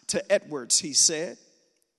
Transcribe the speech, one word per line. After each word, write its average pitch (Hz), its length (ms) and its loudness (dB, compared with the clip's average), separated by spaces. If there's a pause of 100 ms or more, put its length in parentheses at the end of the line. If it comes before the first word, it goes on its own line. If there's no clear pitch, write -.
to - 240 -2
Edwards, 147 480 0
he 143 140 -6
said. 156 440 2 (600)